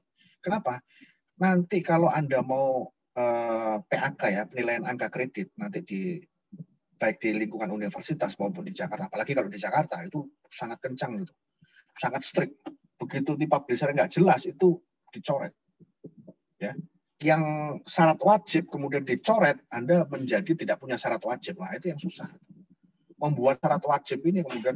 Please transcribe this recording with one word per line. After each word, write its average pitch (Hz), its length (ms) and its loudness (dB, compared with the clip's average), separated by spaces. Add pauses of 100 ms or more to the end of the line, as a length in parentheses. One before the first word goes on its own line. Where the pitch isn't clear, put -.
(360)
Kenapa? 185 400 -2 (640)
Nanti 180 400 2
kalau 170 320 4
Anda 135 320 0
mau, 131 480 0 (240)
eh, 113 640 0
P - 160 -18
A 120 160 -2
K - 160 -16
ya, 101 160 0
penilaian 117 400 -2
angka 113 240 -4
kredit, 127 480 -6
nanti 104 240 -6
di, 196 200 -6 (1000)
baik 110 240 0
di 107 160 0
lingkungan 107 320 -6
universitas - 640 -4
maupun 92 240 -4
di 95 160 -10
Jakarta, 95 320 -6
apalagi - 240 -4
kalau 127 160 0
di 101 80 -12
Jakarta - 480 -2
itu 147 240 -8 (160)
sangat - 320 -10
kencang 127 480 -6
gitu, - 80 -14 (640)
sangat 131 240 -4
strict. - 320 -2 (480)
Begitu 139 320 -2
di 147 160 -2
publisher 139 400 0
nggak - 240 2
jelas 160 320 4
itu 180 320 4 (320)
dicoret. - 480 -4 (1000)
Ya, - 160 -6 (480)
yang 156 220 4 (420)
syarat 160 320 6
wajib - 560 4
kemudian 139 320 -2
dicoret, 185 640 4
Anda 139 400 2
menjadi 131 480 0
tidak 107 240 -2
punya - 160 -4
syarat - 240 -4
wajib. - 400 -6
Nah, 180 160 -8
itu 165 160 -4
yang 147 80 -12
susah. - 240 -10 (960)
Membuat 147 400 2
syarat 147 240 2
wajib 143 400 -2
ini 180 160 4
kemudian 127 340 -2